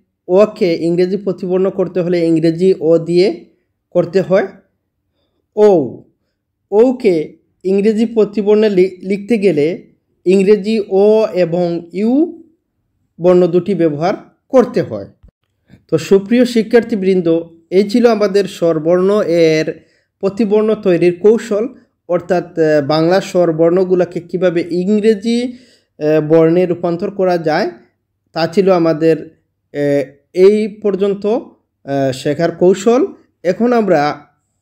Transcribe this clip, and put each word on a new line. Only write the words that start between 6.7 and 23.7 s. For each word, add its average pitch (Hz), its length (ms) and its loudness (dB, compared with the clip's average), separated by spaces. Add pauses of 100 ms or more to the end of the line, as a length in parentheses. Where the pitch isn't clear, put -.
ওকে 214 680 0 (260)
ইংরেজি 202 420 0
প্রতিবর্ণে 214 640 0
লি-, 185 320 0
লিখতে 202 360 -4
গেলে 170 540 -2 (320)
ইংরেজি 196 640 2
ও 208 460 2
এবং 170 580 -2
ইউ 247 520 -2 (760)
বর্ণ 180 260 4
দুটি 175 280 -2
ব্যবহার 165 400 -2 (340)
করতে 240 340 0
হয়। 101 240 -10 (800)
তো 160 100 0
সুপ্রিয় 202 460 2
শিক্ষার্থীবৃন্দ, 190 960 0 (300)
এই 202 200 0
ছিল 240 160 4
আমাদের 202 380 0
স্বরবর্ণ 180 800 0
এর 160 640 0 (360)
প্রতিবর্ণ 214 540 0
তৈরির 175 460 0
কৌশল, 214 480 0 (400)
অর্থাৎ, 170 500 -4
আহ, 151 280 2
বাংলা 160 340 2
স্বরবর্ণগুলোকে 175 1000 0